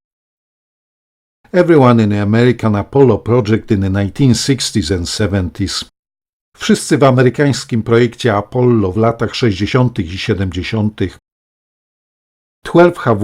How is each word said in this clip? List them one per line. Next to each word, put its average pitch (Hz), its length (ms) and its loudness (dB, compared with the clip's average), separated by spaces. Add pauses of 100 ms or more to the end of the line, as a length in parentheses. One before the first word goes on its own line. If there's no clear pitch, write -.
(1500)
Everyone 143 520 4
in 104 60 0
the 104 120 -2
American 113 540 0
Apollo 113 420 2
project 110 540 -2
in 101 100 0
the 95 80 -2
nineteen 101 460 0
sixties - 560 -4
and 87 180 -4
seventies. 95 760 -4 (720)
Wszyscy - 400 -2
w 127 60 2
amerykańskim 127 800 0
projekcie 117 520 0
Apollo 113 560 0
w 95 60 -4
latach 113 380 -2
sześćdziesiątych 104 800 -2
i 95 40 -10
siedemdziesiątych. 95 1000 -4 (1500)
Twelve 175 340 2
have 113 260 -2